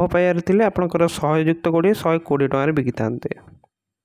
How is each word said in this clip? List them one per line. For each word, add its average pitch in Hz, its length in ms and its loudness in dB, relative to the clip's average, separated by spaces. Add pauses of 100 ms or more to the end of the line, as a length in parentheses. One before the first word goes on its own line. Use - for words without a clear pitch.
ପାଇବାର 175 320 2
ଥିଲେ 196 260 0
ଆପଣଙ୍କର 175 420 0
ଶହେ 160 360 0
ଯୁକ୍ତ 165 260 0
କୋଡ଼ିଏ, 170 240 2
ଶହେ 165 260 0
କୋଡ଼ିଏ 139 280 0
ଟଙ୍କାରେ 139 240 0
ବିକିଥାନ୍ତେ। 120 580 -2 (760)